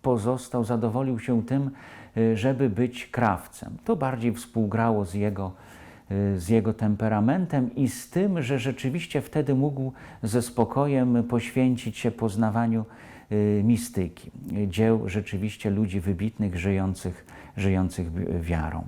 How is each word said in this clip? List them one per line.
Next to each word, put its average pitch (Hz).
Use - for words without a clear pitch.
pozostał, 123
zadowolił 117
się 117
tym, 135
y, 113
żeby 127
być 117
krawcem. -
To 226
bardziej 131
współgrało 110
z 87
jego, 98
y, 98
z 85
jego 110
temperamentem 113
i 135
z -
tym, 180
że 131
rzeczywiście 135
wtedy 143
mógł 135
ze 113
spokojem 123
poświęcić 120
się 117
poznawaniu, 113
y, 104
mistyki, 101
dzieł 110
rzeczywiście 101
ludzi 101
wybitnych, 95
żyjących, 95
żyjących 92
wi-, 85
wiarą. 80